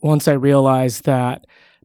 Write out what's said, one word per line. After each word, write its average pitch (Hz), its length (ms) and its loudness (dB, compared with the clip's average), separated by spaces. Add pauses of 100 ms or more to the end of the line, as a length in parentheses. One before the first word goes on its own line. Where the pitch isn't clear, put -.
once 151 280 0
I 147 60 2
realized 135 680 0
that 127 400 -4 (400)